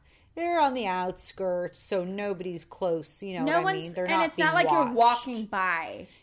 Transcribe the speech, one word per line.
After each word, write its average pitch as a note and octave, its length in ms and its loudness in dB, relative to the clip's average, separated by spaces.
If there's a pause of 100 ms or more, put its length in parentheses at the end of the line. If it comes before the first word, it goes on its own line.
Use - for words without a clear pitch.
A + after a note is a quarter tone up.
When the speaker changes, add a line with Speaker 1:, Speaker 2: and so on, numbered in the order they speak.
(340)
Speaker 1:
They're E4+ 260 0
on C#4 140 4
the A#3+ 140 -2
outskirts, F#3 920 -4
so F#3+ 260 -2
nobody's F#3 600 -6
close, E3 580 -4
you F#3+ 160 -8
know C4+ 60 -2
Speaker 2:
No D4+ 80 2
Speaker 1:
what - 80 4
I - 40 0
Speaker 2:
one's, - 200 -2
Speaker 1:
mean? - 100 -8
They're F4+ 100 -4
Speaker 2:
and D#4 80 0
Speaker 1:
not F4 180 2
Speaker 2:
it's - 80 -14
not D#4+ 180 4
Speaker 1:
being F4 100 4
Speaker 2:
like D#4 40 4
you're D4 220 4
Speaker 1:
watched. A#3+ 360 6
Speaker 2:
walking A3 180 -6
by. F3+ 600 -2 (140)